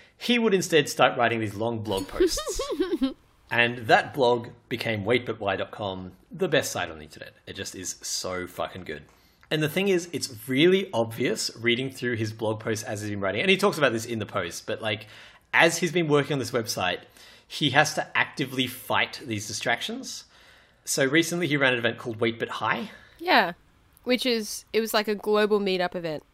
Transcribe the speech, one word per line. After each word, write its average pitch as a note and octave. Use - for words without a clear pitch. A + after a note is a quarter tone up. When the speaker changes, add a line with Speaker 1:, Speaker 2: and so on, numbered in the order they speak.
Speaker 1:
he A#3+
would A3
instead E3+
start B2+
writing A#2
these G#2
long A2+
blog G2
posts. A#4+
Speaker 2:
<laughs> C4
Speaker 1:
And A#2+
that F3+
blog A#2+
became A2
wait B2
but A2+
why G2
dot G2
com, F#2
the F#3
best D3
site F2
on D#2+
the D2+
internet. -
It F#2
just F#2+
is F#2
so F#2
fucking -
good. D2
And D#3
the D3+
thing F#3+
is, F3+
it's B2+
really F3+
obvious A#2
reading A#2+
through B2
his A2
blog A2
posts A2
as G#2+
he's G#2+
been G2+
writing. G2
And F#3+
he F#3+
talks F#3+
about C3+
this A2+
in A#2
the G2+
post, F2+
but, A2
like, G#2+
as D#3+
he's F3
been E3+
working D3
on C#3
this B2
website, F#2+
he D3+
has D3
to -
actively B2+
fight -
these A2
distractions. -
So -
recently E3
he C#3+
ran C3+
an A#2+
event A#2
called A2
Wait A#2
But B2
Hi. F#3+
Speaker 2:
Yeah, C4
which B3
is, A3+
it G#3+
was A3
like G#3+
a G#3+
global G#3
meetup F#3
event. E3